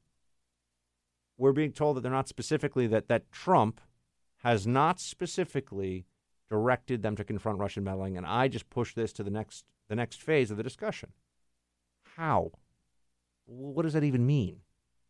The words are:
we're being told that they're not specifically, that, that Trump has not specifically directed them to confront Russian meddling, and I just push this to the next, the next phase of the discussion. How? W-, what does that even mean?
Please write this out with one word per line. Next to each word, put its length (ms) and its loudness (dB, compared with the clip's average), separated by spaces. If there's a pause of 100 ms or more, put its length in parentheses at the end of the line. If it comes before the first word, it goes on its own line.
(1400)
we're 160 6
being 200 2
told 240 2
that 40 -4
they're 100 -4
not 160 0
specifically, 600 0
that, 220 2
that 220 2
Trump 520 2 (560)
has 280 0
not 320 2
specifically 1080 -6 (420)
directed 540 0
them 140 -2
to 80 -6
confront 340 -4
Russian 260 -4
meddling, 320 -4
and 80 -8
I 240 0
just 220 -8
push 240 -4
this 200 -4
to 80 -8
the 80 -6
next, 360 -8 (220)
the 80 -4
next 260 -6
phase 280 2
of 60 -6
the 60 -4
discussion. 480 -8 (1080)
How? 360 0 (920)
W-, 260 -12
what 100 -2
does 100 -2
that 120 0
even 200 4
mean? 360 2 (500)